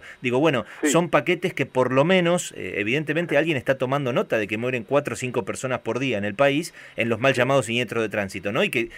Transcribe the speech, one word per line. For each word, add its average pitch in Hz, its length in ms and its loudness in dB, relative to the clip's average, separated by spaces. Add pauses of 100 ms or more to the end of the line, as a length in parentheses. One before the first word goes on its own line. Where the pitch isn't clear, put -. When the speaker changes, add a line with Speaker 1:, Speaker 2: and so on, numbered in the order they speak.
(220)
Speaker 1:
Digo, 127 180 0
bueno, 139 240 2 (180)
Speaker 2:
Sí. 151 80 2
Speaker 1:
son 165 200 2
paquetes 170 440 0
que 139 120 -2
por 127 260 0
lo 135 140 4
menos, 180 480 2
eh, 95 260 -8
evidentemente 151 580 0
alguien 156 200 2
está 131 200 0
tomando 131 360 0
nota 151 240 0
de 104 100 0
que 104 100 -2
mueren 120 280 -4
cuatro 139 300 0
o - 20 -8
cinco 123 260 -4
personas 117 380 -4
por 113 180 -4
día 127 180 0
en 101 60 -2
el 104 100 -2
país 139 400 0 (220)
en 117 140 0
los 110 100 0
mal 131 140 4
Speaker 2:
Sí. 127 60 0
Speaker 1:
llamados 131 260 2
siniestros 117 380 -2
de 107 40 0
tránsito, 101 460 -4
¿no? 160 100 0
Y 214 60 0
que 110 280 -2